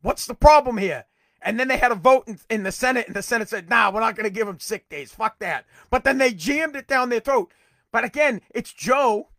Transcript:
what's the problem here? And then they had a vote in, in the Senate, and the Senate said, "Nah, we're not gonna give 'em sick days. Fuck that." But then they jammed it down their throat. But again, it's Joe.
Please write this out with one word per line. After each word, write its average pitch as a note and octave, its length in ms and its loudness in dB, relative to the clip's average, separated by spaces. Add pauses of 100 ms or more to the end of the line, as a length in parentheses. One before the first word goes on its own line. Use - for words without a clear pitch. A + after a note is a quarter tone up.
what's G#3+ 240 -4
the A#3+ 80 -10
problem C#4 420 6
here? E3+ 300 -4 (340)
And A3 200 -4
then C4 80 -2
they C4 80 0
had B3 160 2
a G#3+ 40 -2
vote B3+ 300 4
in, G#3+ 120 -12 (100)
in G#3+ 140 -4
the F#3+ 100 -4
Senate, B3+ 340 -2
and F3+ 80 -16
the G3+ 80 -6
Senate A3+ 260 -4
said, F3+ 200 -10
"Nah, A3 220 4
we're G#3 100 -4
not A3+ 160 -2
gonna G#3+ 140 -4
give G#3 180 -4
'em F#3 120 -14
sick - 280 -10
days. C#3+ 240 -14
Fuck A3 260 -6
that." D#3+ 280 -6 (240)
But B3+ 140 -2
then C4+ 140 2
they B3+ 140 2
jammed C#4+ 440 -4
it C4 120 -14
down B3+ 200 0
their A#3+ 120 -2
throat. B3+ 320 -2 (400)
But A3+ 120 0
again, C4+ 360 0 (140)
it's - 180 -6
Joe. B3+ 560 0 (100)